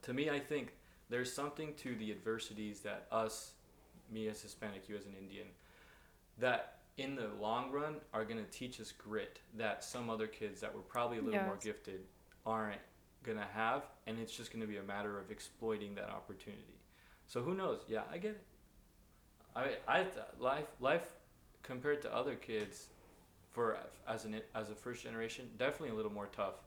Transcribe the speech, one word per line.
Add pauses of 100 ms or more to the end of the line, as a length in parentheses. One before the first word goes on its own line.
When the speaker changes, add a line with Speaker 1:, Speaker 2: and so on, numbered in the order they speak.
Speaker 1:
To
me,
I
think (380)
there's
something
to
the
adversities
that
us, (580)
me
as
Hispanic,
you
as
an
Indian, (920)
that (180)
in
the (120)
long
run (160)
are
gonna
teach
us
grit (160)
that
some
other
kids
that
were
probably
a
little
more
Speaker 2:
Yes.
Speaker 1:
gifted (400)
aren't (420)
gonna
have, (220)
and
it's
just
gonna
be
a
matter
of
exploiting
that
opportunity. (460)
So
who
knows?
Yeah,
I
get
it. (1120)
I, (100)
I
th-, (240)
life, (140)
life (560)
compared
to
other
kids (640)
for, (300)
as
an, (140)
as
a
first
generation, (100)
definitely
a
little
more
tough (100)